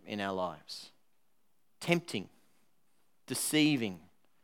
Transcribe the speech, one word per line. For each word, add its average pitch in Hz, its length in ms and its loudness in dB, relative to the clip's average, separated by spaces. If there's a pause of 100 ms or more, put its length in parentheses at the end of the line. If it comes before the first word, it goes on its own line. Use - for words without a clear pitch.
in 104 160 -6
our 98 100 -2
lives. 90 600 -8 (880)
Tempting, 165 500 0 (960)
deceiving, 131 720 2 (440)